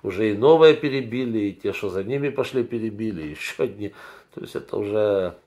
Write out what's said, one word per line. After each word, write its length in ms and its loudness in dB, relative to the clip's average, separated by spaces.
уже 260 0
и 60 0
новые 380 8
перебили, 640 -2
и 140 0
те, 200 -4
что 160 -6
за 160 -4
ними 240 -4
пошли, 340 -2
перебили, 600 -6
и 80 -8
ещё 340 -6
одни. 280 -8
То 80 -12
есть 120 -16
это 220 -8
уже 580 0